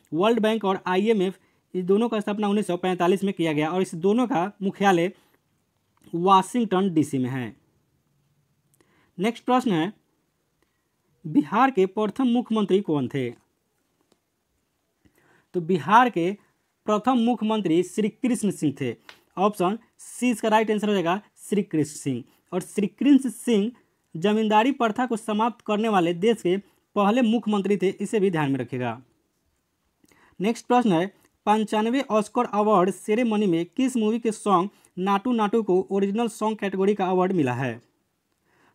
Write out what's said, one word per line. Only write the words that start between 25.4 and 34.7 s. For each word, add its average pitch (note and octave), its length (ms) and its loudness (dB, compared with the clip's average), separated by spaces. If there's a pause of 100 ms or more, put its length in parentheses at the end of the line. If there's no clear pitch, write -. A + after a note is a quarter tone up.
करने G#3 220 -2
वाले F3+ 260 2
देश G#3 280 0
के F3 140 0 (380)
पहले G#3 280 2
मुख्यमंत्री G#3 540 0
थे, F3+ 120 0
इसे G3+ 320 -4
भी F#3+ 100 2
ध्यान D#3 220 -2
में C3+ 60 -2
रखिएगा। B2 440 -8 (1400)
नेक्स्ट A3 260 -2
प्रश्न B3 260 4
है, E3 140 2 (400)
पंचानवे A3 540 0
ऑस्कर A3 440 0
अवार्ड G#3 460 2
सेरेमनी G#3+ 560 -2
में E3+ 200 0
किस C4 300 -2
मूवी A3 220 0
के A3 140 -2
सॉन्ग G3 380 0 (280)